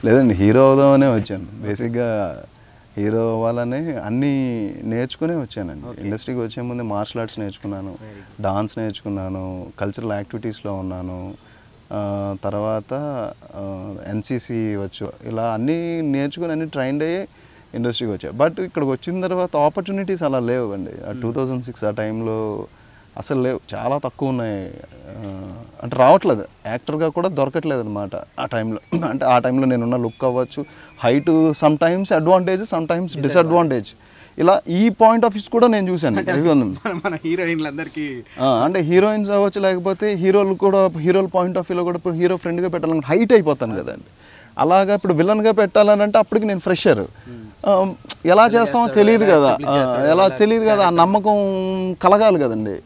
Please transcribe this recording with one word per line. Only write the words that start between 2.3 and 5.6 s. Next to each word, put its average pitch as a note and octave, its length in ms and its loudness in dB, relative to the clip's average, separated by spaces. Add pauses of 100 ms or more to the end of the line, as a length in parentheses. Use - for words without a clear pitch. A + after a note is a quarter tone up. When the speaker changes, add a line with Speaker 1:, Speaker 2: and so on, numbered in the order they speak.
Speaker 1:
హీరో A2+ 340 0
అవ్వాలని A#2+ 640 -4
అన్నీ A#2+ 760 -2 (100)
నేర్చుకునే B2+ 540 -4
వచ్చానండి. F#2 520 -10